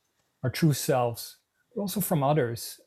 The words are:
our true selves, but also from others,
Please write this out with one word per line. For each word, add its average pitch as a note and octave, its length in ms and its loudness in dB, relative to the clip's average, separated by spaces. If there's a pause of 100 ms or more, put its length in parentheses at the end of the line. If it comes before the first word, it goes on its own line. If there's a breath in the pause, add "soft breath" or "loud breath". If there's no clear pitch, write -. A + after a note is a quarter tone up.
(420)
our B2 80 0
true D#3 220 4
selves, B2 640 -2 (360)
but G3+ 100 -6
also G3+ 180 -4
from D3+ 240 0
others, C3+ 640 0